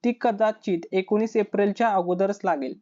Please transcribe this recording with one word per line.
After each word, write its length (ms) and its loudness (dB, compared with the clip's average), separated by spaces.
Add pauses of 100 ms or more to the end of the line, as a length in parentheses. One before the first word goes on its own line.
ती 180 0
कदाचित 580 0 (120)
एकोणीस 460 0
एप्रिलच्या 500 0
अगोदरच 560 0
लागेल 380 -2